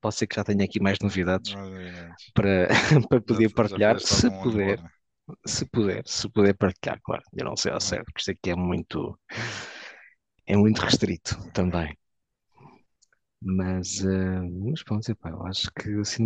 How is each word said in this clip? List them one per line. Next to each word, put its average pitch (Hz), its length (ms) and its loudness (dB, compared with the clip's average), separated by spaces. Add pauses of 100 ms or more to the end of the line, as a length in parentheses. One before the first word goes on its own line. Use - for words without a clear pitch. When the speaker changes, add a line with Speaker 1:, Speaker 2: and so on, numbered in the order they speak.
Speaker 1:
pode 107 140 -2
ser 107 120 -2
que - 80 -8
já 104 80 -2
tenha 101 220 2
aqui 87 160 -2
mais 98 180 2
novidades 92 540 -2
Speaker 2:
Mais 98 180 -12
novidades. 87 640 -16
Speaker 1:
para, 95 360 4
<laughs> 131 400 6
para 123 120 6
Speaker 2:
Já - 0 -
Speaker 1:
poder 113 220 2
Speaker 2:
fa-, 110 220 4
já 98 140 -2
Speaker 1:
partilhar, - 0 -
Speaker 2:
fizeste 104 200 6
Speaker 1:
se - 120 -2
Speaker 2:
algum - 200 4
Speaker 1:
puder. 95 100 -6
Speaker 2:
onboarding? 101 480 0 (580)
Speaker 1:
Se - 180 -4
puder, 101 420 0
se - 220 -6
puder 101 260 6
partilhar, - 480 -2
claro. - 200 -6 (100)
Eu - 120 -6
não - 120 -8
sei - 140 -2
ao - 100 -4
Speaker 2:
Uhum. - 0 -
Speaker 1:
certo, - 240 -6
porque - 160 -12
isto - 100 -4
aqui 90 200 -4
é 85 40 -2
muito, 87 600 -4 (1300)
é 101 120 2
muito 107 240 6
restrito - 600 -2
Speaker 2:
Uhum. - 120 -16
Speaker 1:
também. 87 440 -2 (1400)
Mas, 92 640 -2
eh, 95 380 0 (280)
mas 156 140 -6
pronto, 104 280 -4
epá, - 180 -10
eu 92 160 -10
acho - 280 -6
que - 160 -8 (120)
assim - 160 -6
de 113 80 2